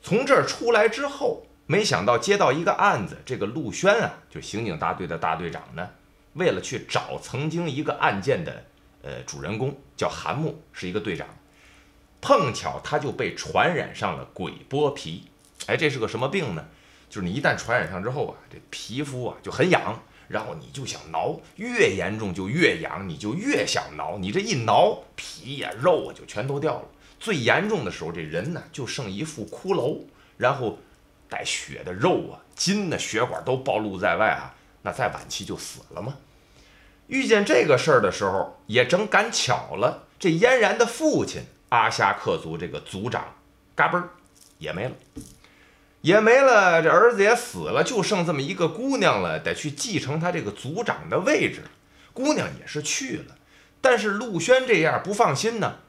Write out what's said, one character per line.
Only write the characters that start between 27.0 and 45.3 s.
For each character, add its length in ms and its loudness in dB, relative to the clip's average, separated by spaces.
最 180 -2
严 320 4
重 160 -2
的 40 -2
时 140 -8
候， 80 -6
这 80 -8
人 320 -4
呢 100 -8
就 120 -8
剩 240 -8
一 140 -6
副 220 -8
骷 280 -6
髅， 280 0
然 220 2
后 200 -4
带 160 -8
血 360 -8
的 120 -8
肉 360 0
啊、 60 -16
筋 360 -2
的 100 -2
血 240 -2
管 220 -4
都 100 2
暴 220 -2
露 200 -4
在 200 0
外 140 4
啊， 200 -4
那 100 -6
再 160 -2
晚 220 -8
期 160 -8
就 100 -8
死 360 -14
了 100 -10
嘛。 160 -10
遇 180 -2
见 200 6
这 180 6
个 140 6
事 160 4
儿 80 8
的 100 2
时 140 -4
候， 420 -2
也 180 4
正 220 2
赶 240 2
巧 460 -2
了， 280 -2
这 120 2
嫣 280 6
然 180 4
的 80 6
父 380 2
亲 200 -6
阿 200 4
夏 220 2
克 260 -2
族 200 -8
这 100 -6
个 140 -8
族 280 -8
长 260 -6
嘎 140 4
嘣 80 0
儿 140 -4
也 160 -8
没 100 -4
了， 80 -6